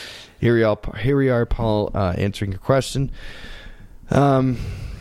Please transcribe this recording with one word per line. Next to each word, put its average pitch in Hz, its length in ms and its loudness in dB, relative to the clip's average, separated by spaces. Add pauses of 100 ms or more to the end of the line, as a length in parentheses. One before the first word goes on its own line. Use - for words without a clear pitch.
(400)
here 117 140 4
we 117 80 6
all, 107 180 2 (200)
here 135 180 2
we 135 120 4
are, 120 180 2
Paul, 107 480 0
uh, 92 200 2
answering 101 360 -2
your 95 80 -6
question. 131 500 0 (1040)
Um, 131 480 4 (420)